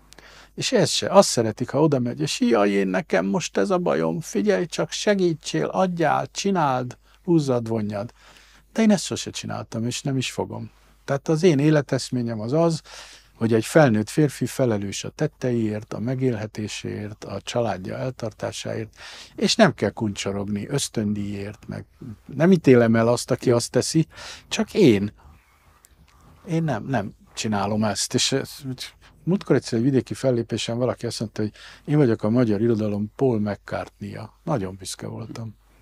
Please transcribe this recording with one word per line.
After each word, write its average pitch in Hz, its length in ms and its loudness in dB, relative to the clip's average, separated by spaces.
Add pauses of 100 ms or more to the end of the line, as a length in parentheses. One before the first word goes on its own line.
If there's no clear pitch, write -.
(560)
És - 180 -4
ez 202 180 4
se. - 180 -2
Azt - 200 -2
szeretik, 113 420 -4
ha 135 100 -2
oda 147 180 2
megy, 120 220 -6
és: - 200 -6
„Jaj, 220 300 2
én 196 160 0
nekem 185 400 -2
most 190 300 -2
ez 196 140 0
a 180 80 2
bajom, 165 420 0
figyelj 190 460 -2
csak, - 240 -6
segítsél, 175 760 -2
adjál, 165 640 0
csináld, 139 680 -2 (260)
húzzad, 131 440 2
vonjad.” 107 440 -4 (600)
De 220 100 0
én 226 80 6
ezt 190 140 4
sose - 260 -6
csináltam, 110 560 -6
és - 160 -6
nem 135 140 -2
is 127 140 -2
fogom. 110 400 -6 (340)
Tehát 139 240 -4
az 160 140 2
én 160 160 6
életeszményem 131 800 0
az 117 120 -4
az, 165 300 2 (520)
hogy 117 200 2
egy 110 100 4
felnőtt 113 440 6
férfi 139 380 0
felelős 104 580 -2
a 101 40 -8
tetteiért, 113 840 -4
a 104 60 -8
megélhetéséért, 107 1300 -4
a 101 160 -8
családja 107 560 -4
eltartásáért, 110 1000 -8 (380)
és - 200 0
nem 190 200 6
kell 104 160 0
kuncsorogni 101 760 -4
ösztöndíjért, 104 1000 -4
meg 104 160 -10 (500)
nem 165 180 6
ítélem 120 440 8
el 113 120 6
azt, 120 220 0
aki 123 200 0
azt 120 200 2
teszi, 151 360 2 (420)
csak - 260 -4
én, 104 380 6 (1400)
én 165 140 0
nem, 139 220 -2
nem 143 300 -4 (200)
csinálom 107 500 0
ezt. 101 300 -2
És - 180 2
ez, 135 180 -2 (760)
múltkor 160 320 2
egyszer 117 220 -2
egy 117 60 0
vidéki 127 300 0
fellépésen 117 640 -2
valaki 120 280 -2
azt - 140 -6
mondta, 110 220 -4
hogy 107 100 -2 (320)
én 147 120 0
vagyok 120 260 4
a 107 80 0
magyar 110 300 2
irodalom 107 560 0
Paul 123 240 2
McCartney-ja. 101 1000 -8
Nagyon 98 360 -4
büszke 101 280 -12
voltam, 113 500 -12 (260)